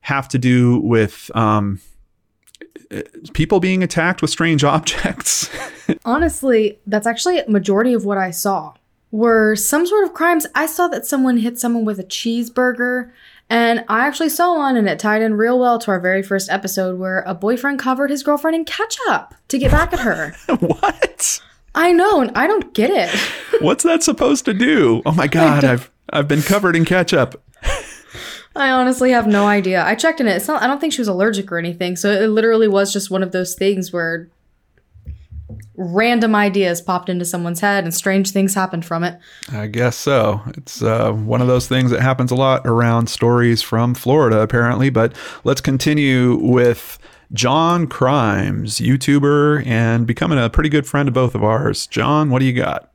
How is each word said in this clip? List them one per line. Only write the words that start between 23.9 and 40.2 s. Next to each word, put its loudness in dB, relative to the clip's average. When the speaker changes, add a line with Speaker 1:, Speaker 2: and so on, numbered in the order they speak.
Speaker 1:
supposed 0
to 0
do? 4
Oh 0
my 2
Speaker 2:
I 0
Speaker 1:
God, 2
Speaker 2:
don't 4
Speaker 1:
I've, -2
I've -2
been 0
covered 2
in 4
ketchup. 0
<laughs> -10
Speaker 2:
I 0
honestly 2
have 2
no 4
idea. 2
I 2
checked 0
in 2
it. 2
It's -4
not, 0
I 0
don't -2
think -2
she -6
was -2
allergic -2
or -2
anything. -4
So -2
it 2
literally 2
was 2
just -4
one 0
of -4
those -4
things -2
where -4
random 2
ideas 2
popped -4
into -2
someone's -4
head 0
and -4
strange 0
things 0
happened -4
from -4
it. -6
Speaker 1:
I -6
guess -2
so. 0